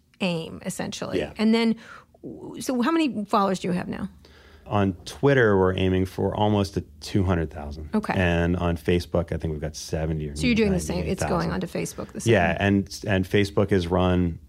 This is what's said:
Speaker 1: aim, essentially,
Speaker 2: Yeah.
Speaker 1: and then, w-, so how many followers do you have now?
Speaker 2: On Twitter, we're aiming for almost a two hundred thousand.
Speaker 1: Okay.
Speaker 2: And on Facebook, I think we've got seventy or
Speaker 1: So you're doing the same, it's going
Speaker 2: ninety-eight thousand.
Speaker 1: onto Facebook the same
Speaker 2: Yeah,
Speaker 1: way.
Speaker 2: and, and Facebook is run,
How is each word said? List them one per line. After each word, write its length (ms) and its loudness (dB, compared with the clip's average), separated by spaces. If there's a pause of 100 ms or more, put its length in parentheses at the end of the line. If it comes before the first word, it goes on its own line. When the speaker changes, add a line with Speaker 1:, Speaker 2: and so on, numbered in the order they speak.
(200)
Speaker 1:
aim, 440 -4
essentially, 540 -6
Speaker 2:
Yeah. 200 -4
Speaker 1:
and 140 4
then, 240 2 (460)
w-, 400 -12
so 200 -2
how 100 2
many 340 0
followers 340 2
do 80 -6
you 40 0
have 160 -4
now? 200 -6 (600)
Speaker 2:
On 260 2 (100)
Twitter, 520 4
we're 200 4
aiming 300 2
for 280 -4
almost 420 2
a 40 -2 (200)
two 220 0
hundred 300 0
thousand. 420 -10
Speaker 1:
Okay. 220 0
Speaker 2:
And 400 2
on 200 0
Facebook, 560 0
I 40 -4
think 160 -4
we've 80 -6
got 160 -8
seventy 520 -4
or 60 -10
Speaker 1:
So 120 -2
you're 100 2
doing 160 2
the 80 0
same, 260 -4
it's 160 -2
going 280 0
Speaker 2:
ninety-eight 200 -4
thousand. 300 -8
Speaker 1:
onto 60 -10
Facebook 60 -20
the 100 -10
same 100 4
Speaker 2:
Yeah, 180 4
Speaker 1:
way. 80 -2
Speaker 2:
and, 480 0
and 180 0
Facebook 460 2
is 160 2
run, 640 2